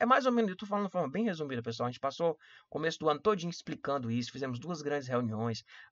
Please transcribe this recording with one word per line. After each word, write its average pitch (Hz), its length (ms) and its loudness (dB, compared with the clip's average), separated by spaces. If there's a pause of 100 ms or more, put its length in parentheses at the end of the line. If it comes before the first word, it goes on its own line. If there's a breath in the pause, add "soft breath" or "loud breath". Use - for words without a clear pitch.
é 220 40 4
mais 262 220 4
ou 247 60 4
menos, 226 180 4
eu 180 60 -6
tô 208 100 -10
falando 202 200 0
de 180 40 -4
forma 175 180 0
bem 190 180 0
resumida, 151 360 -2
pessoal. 120 240 -2
A 123 60 0
gente - 80 -12
passou 160 320 0
o - 360 -12
começo 156 300 -2
do 156 100 2
ano 147 120 2
todinho 175 300 2
explicando 139 600 -4
isso, 120 220 0
fizemos 131 260 -4
duas 156 240 -6
grandes 143 240 -2
reuniões, 117 560 0 (300 loud breath)